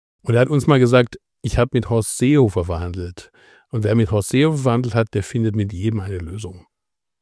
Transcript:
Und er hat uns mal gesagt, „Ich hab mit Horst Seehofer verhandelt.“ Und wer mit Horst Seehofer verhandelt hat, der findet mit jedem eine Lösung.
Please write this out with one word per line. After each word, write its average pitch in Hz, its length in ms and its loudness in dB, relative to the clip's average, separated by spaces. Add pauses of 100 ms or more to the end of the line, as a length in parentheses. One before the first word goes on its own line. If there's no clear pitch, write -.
(220)
Und 113 140 -2
er 120 60 4
hat 135 80 2
uns 147 180 0
mal 143 120 4
gesagt, 123 380 4 (260)
„Ich - 140 -2
hab 123 160 0
mit 120 160 -2
Horst 117 280 -2
Seehofer 123 480 2
verhandelt.“ 87 640 -8 (380)
Und 110 140 -4
wer 107 120 2
mit 113 160 2
Horst 104 180 0
Seehofer 156 280 2
verhandelt 123 380 -2
hat, 113 180 0
der 98 100 -2
findet 110 320 -2
mit 101 160 -2
jedem 104 280 -4
eine 98 180 -8
Lösung. 92 480 -12 (560)